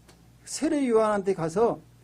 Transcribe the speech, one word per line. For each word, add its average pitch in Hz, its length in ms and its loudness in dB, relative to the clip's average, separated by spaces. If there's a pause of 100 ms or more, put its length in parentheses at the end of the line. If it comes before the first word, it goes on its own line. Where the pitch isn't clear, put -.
(460)
세례 285 420 -2
요한한테 208 460 2
가서 175 460 0 (240)